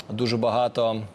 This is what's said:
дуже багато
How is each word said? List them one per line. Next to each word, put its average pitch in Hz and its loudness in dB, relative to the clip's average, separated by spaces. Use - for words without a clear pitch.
дуже 113 0
багато 113 0